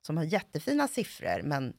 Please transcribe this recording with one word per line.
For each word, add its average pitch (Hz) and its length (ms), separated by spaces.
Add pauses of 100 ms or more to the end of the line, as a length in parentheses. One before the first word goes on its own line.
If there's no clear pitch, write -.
som 156 100
har 165 80
jättefina 214 640
siffror, - 540
men 135 360